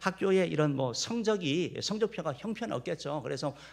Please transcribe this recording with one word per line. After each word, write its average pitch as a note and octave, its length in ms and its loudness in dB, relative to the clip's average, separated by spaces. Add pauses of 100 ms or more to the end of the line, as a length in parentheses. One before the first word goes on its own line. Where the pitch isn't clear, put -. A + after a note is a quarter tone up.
학교에 F#3+ 460 4
이런 D3+ 260 4
뭐 C3 200 0
성적이, F#3 880 0
성적표가 G#3 500 -2
형편없겠죠. D#3 920 -4
그래서 C#3 300 -2 (200)